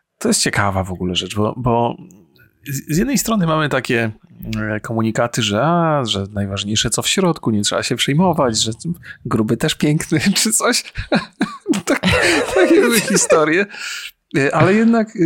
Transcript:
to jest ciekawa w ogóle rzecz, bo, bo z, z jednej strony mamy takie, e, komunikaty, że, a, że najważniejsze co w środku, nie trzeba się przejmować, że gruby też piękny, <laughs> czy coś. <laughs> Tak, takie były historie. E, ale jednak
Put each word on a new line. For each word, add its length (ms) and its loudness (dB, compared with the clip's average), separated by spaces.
to 80 -4
jest 140 0
ciekawa 420 0
w 80 -8
ogóle 240 -4
rzecz, 200 -6
bo, 220 0
bo 400 0
z, 280 -6
z 20 2
jednej 200 0
strony 300 0
mamy 220 0
takie, 420 0
e, 40 -4
komunikaty, 600 -2
że, 220 0
a, 420 2
że 180 -2
najważniejsze 560 -2
co 120 -4
w 60 -4
środku, 440 0
nie 100 2
trzeba 220 -2
się 120 -2
przejmować, 640 2
że 100 -2
gruby 320 0
też 180 -2
piękny, 440 0
<laughs> 60 2
czy 180 0
coś. 300 0
<laughs> 100 -18
Tak, 140 0
takie 260 6
były 180 4
historie. 680 2
E, 180 2
ale 180 4
jednak 400 2